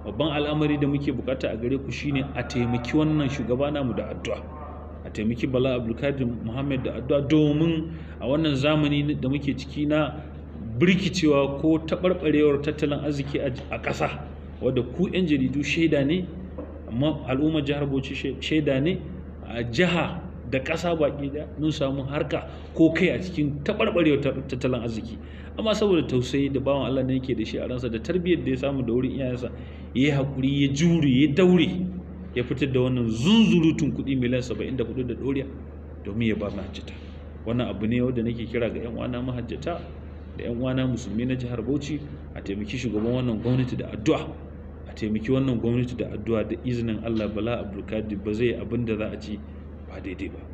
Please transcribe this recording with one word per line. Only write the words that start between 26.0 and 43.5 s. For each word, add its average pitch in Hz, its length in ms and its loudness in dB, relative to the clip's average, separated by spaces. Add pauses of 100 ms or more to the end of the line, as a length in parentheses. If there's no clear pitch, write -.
tausayi 135 460 0
da 131 80 2
bawan 135 260 2
Allah 131 160 2
ne 131 160 2
yake 127 180 -2
da 110 80 -2
shi - 140 -4
a - 80 -4
ransa 123 240 -4
da 113 80 -2
tarbiyyar 170 460 2
da 135 60 0
ya 131 60 2
samu 139 300 -2
da 113 60 0
wurin 127 260 2
iyayensa, 127 320 -4 (440)
ya 131 120 4
yi 151 40 4
haƙuri, 139 520 2
ya 139 100 4
jure, 165 380 4
ya 139 240 6
daure, 180 340 8 (680)
ya 123 100 0
fitar 135 280 0
da 127 80 4
wannan 123 300 2
zunzurutun 160 840 6
kuɗi 135 240 0
miliyan 123 260 2
saba'in 107 340 -2
da 120 80 0
hudu 127 180 -4
da 120 120 -2
ɗoriya 135 320 -2 (580)
domin 110 240 0
ya 104 80 4
ba 101 140 -2
mu 98 120 -8
hajjata. - 320 -10 (500)
Wannan 113 240 0
abu 104 180 -4
ne 120 140 2
wanda 123 220 0
nake 117 240 -2
kira 117 240 0
ga - 100 -6
'yan 117 140 -8
uwana 123 260 -4
mahajjata 123 600 -6 (580)
da - 60 -8
'yan 117 160 -4
uwana 131 260 0
musulmi 113 400 -2
na 131 80 0
jihar 123 260 -4
Bauchi, 143 380 -2 (380)
a - 40 -10
taimaki 104 380 -6
shugaban 113 340 0
wannan 123 300 0
gwamnati 127 340 2